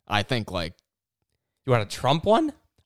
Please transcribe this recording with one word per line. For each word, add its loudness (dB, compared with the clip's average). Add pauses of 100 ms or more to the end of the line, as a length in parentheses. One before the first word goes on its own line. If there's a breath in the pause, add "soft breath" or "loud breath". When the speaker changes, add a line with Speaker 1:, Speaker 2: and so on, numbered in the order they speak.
Speaker 1:
I 0
think, -4
like, -6 (920)
Speaker 2:
You 0
want 2
a -10
Trump 0
one? 2 (320)